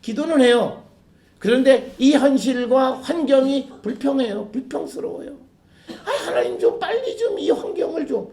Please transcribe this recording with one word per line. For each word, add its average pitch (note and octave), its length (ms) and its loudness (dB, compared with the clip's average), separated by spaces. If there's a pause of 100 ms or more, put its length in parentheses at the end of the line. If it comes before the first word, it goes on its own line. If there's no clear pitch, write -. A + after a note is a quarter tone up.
기도는 D4 380 -2
해요. A#3+ 440 2 (540)
그런데 B3+ 600 4
이 C4 140 4
현실과 C4 880 2
환경이 C#4 720 0 (120)
불평해요. A#3 680 -4
불평스러워요. - 800 -10 (580)
아, - 220 -14 (160)
하나님 - 320 -2
좀 - 200 2
빨리 A#4 380 -4
좀 G#4+ 220 -2
이 D#4 120 -4
환경을 - 560 -2
좀. A3+ 260 -6